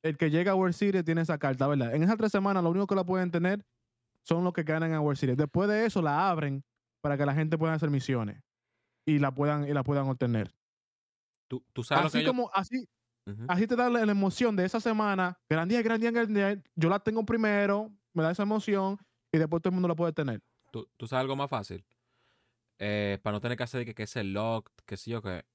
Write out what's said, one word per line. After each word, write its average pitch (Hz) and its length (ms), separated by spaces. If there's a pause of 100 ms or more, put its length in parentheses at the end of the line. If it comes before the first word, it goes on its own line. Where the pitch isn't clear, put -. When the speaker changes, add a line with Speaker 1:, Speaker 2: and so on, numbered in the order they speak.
Speaker 1:
El 160 140
que 160 140
llega 175 220
a - 20
World 185 200
Series 190 300
tiene 165 180
esa 156 160
carta, 135 280
¿verdad? 131 280
En 156 80
esas 208 140
tres 220 140
semanas 196 320
lo 170 80
único 190 160
que 202 80
la 190 100
pueden 180 260
tener 180 340 (640)
son 170 160
los 180 80
que 170 100
ganan 160 300
a 156 80
World 147 180
Series. 127 200
Después 170 300
de 214 180
eso, 202 160
la 156 280
abren 143 340 (360)
para 143 160
que 143 80
la 139 100
gente 156 220
pueda 160 180
hacer 151 160
misiones 123 520 (640)
y 151 120
la 139 140
puedan, 143 340
y 147 60
la 139 100
puedan 139 260
obtener. 120 460 (920)
Speaker 2:
Tú, 127 240
tú 120 100
sabes 143 200
lo 165 60
Speaker 1:
Así 233 100
Speaker 2:
que 240 60
yo 262 60
Speaker 1:
como, 247 220
así, 196 340 (400)
Speaker 2:
Ujú. 104 220
Speaker 1:
así 180 180
te 240 80
da 247 140
la, 240 160
la 208 80
emoción 202 420
de 185 120
esa 220 140
semana. 202 680
Grandiel, 180 340
Grandiel, 226 300
Grandiel, 208 500 (120)
yo 165 160
la 196 100
tengo 220 240
primero, 208 680 (220)
me 170 100
da 160 100
esa 196 100
emoción 202 560 (340)
y 160 60
después 160 240
todo 185 80
el 180 40
mundo 180 140
la 170 60
puede 165 180
tener. 135 300 (280)
Speaker 2:
Tú, 110 280
tú 117 80
sabes 127 160
algo 135 140
más 139 120
fácil. 98 380 (920)
Eh, 101 440
para 107 140
no 101 40
tener 120 160
que 120 80
hacer 120 220
que, 113 80
que - 80
ese 110 220
lock, 107 460 (140)
qué - 120
sé - 140
yo 113 120
qué. 92 220 (100)